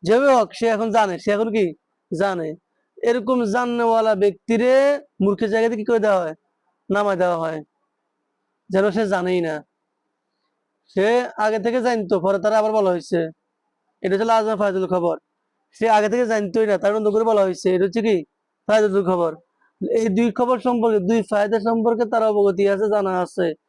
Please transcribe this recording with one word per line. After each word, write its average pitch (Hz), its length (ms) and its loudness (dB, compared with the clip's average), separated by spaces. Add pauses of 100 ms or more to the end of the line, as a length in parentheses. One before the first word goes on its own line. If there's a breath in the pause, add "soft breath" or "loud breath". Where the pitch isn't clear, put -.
যেভাবে 240 300 4
হোক 226 160 2 (100)
সে 226 60 -2 (100)
এখন 214 200 -2
জানে, 214 240 2
সে - 120 -6
এখন 214 240 0
কি 208 100 2 (460)
জানে। 175 360 -2 (640)
এরকম 240 280 0 (160)
জাননেওয়ালা 233 640 0
ব্যক্তিরে 208 560 0 (500)
মূর্খের 202 320 0
জায়গাতে 226 260 0
কি 214 100 -8
করে 233 100 2
দেওয়া 202 220 2
হয়? 160 140 -6 (540)
নামায় 202 320 0
দেওয়া 180 160 0
হয়, 160 220 -6 (1080)
যেন 190 220 2
সে 214 160 -2
জানেই 185 340 0
না। 160 140 -4 (1400)
সে 196 120 2 (300)
আগে 214 220 0
থেকে 233 220 -2
জানতো, 220 380 -2
পরে 190 240 0
তারা 214 180 2
আবার 220 160 0
বলা 202 160 2
হয়েছে, 170 260 -2 (840)
এটা 180 100 -2
হচ্ছে 208 180 0
লাজেমে 220 300 0
ফায়দুল 190 320 0
খবর। 170 220 0 (600)
সে 220 120 -2
আগে 214 200 4
থেকে 247 160 0
জানতোই 220 440 -2
না, 202 80 2
তার 202 160 0
নতুন 214 200 0
করে 220 180 2
বলা 208 140 4
হয়েছে, 185 300 -4
এটা 180 100 0
হচ্ছে 196 160 -2
কি? 208 160 2 (500)
ফায়দুল 208 420 2
খবর। 175 220 0 (680)
এই 226 100 0
দুই 226 280 2
খবর 247 200 0 (100)
সম্পর্কে, 233 320 0
দুই 208 200 0 (120)
ফায়দা 208 280 0
সম্পর্কে 226 460 0
তার 220 260 0
অবগতি 202 320 2 (100)
আছে, 196 200 -2
জানা 196 280 0
আছে। 180 260 -2 (220)